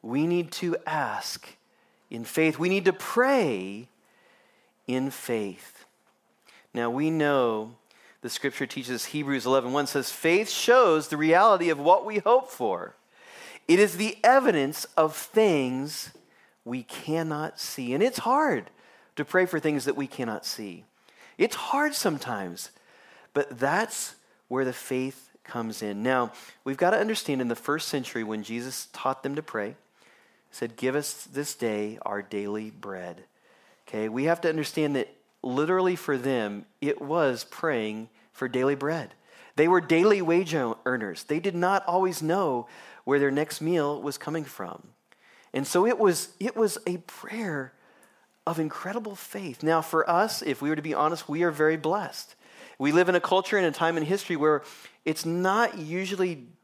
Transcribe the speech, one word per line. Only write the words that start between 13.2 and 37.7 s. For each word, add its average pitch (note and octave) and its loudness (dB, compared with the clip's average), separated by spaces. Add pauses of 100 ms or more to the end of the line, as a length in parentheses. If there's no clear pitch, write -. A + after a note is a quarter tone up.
It F3 8
is F3+ 4
the G#3 -2
evidence G#3+ 4 (100)
of D#3 2
things D3 0 (520)
we B2 -8
cannot D#3 -4
see." B2 -6
And D3+ 2
it's B3+ 0
hard B3 0 (460)
to D3 -4
pray F#3 2
for F3 -2
things D3 0
that C#3 0
we C#3 -4
cannot A2+ -6
see. F#2+ -10 (520)
It's A3+ 2
hard D4 0
sometimes, A2 -4 (640)
but C#3 -2
that's D#3+ -2 (340)
where C3 0
the B2+ -2
faith - -6 (140)
comes A2+ -6
in. G#2 -6
Now, B2 2 (320)
we've C3+ -4
got F3+ 4
to G#3+ 2
understand G3+ -2
in A#2+ -2
the A#2 0
first D3+ -4
century B2 -4
when G#2+ -6
Jesus A#2+ -8
taught - -4
them C#3 -4
to D#3 -6
pray, G#2+ -6
he - -20
said, A#2 -8
"Give B2+ -2
us C#3+ -2 (100)
this C#3+ -8
day G#2+ -4
our G2+ -4
daily G#2 -6
bread." F2+ -12 (640)
Okay, A2 -4
we B2+ -2
have E3 2
to E3+ 2
understand D3+ -2
that B2+ -2 (340)
literally F3 2
for C#3+ -2
them, A2+ -2 (140)
it C#3+ -2
was C#3+ 0
praying A2 -4 (220)